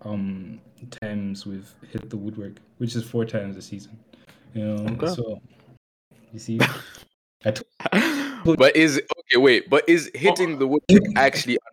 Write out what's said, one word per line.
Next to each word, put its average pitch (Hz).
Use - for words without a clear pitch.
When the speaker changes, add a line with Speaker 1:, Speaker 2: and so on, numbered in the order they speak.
Speaker 1:
um, 98
times 101
we've 98
hit -
the 113
woodwork, 104
which 117
is 113
four 117
times 98
a 92
season. 107
You 107
know, 107
Speaker 2:
Okay. 139
Speaker 1:
so 117
you 113
see, 113
I -
t- -
Speaker 2:
<laughs> 311
But 156
is, 156
okay, -
wait, 120
but 143
is 165
hitting 165
Speaker 3:
Oh. -
Speaker 2:
the 135
woodwork 151
actually 127